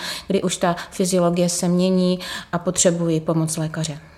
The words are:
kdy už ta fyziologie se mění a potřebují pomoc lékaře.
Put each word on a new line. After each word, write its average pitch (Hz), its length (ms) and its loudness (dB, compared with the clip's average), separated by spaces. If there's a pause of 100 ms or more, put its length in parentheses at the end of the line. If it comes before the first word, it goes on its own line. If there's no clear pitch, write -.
(260)
kdy 190 160 0
už 180 140 -2
ta 175 200 0 (140)
fyziologie 175 580 2
se 175 200 -2
mění 180 500 2 (340)
a 175 60 -2
potřebují 170 600 2
pomoc 160 360 0
lékaře. 156 420 -4 (200)